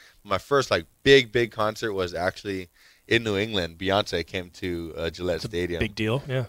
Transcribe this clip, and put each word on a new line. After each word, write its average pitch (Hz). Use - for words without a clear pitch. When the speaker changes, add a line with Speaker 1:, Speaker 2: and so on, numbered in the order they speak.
Speaker 1:
My 101
first, 139
like, 87
big, 135
big 120
concert 110
was 90
actually 92
in 117
New 104
England. 95
Beyonce 95
came 90
to, 85
uh, 82
Gillette 87
Speaker 2:
It's 78
a -
Speaker 1:
Stadium. 85
Speaker 2:
big 107
deal, 110
yeah. 127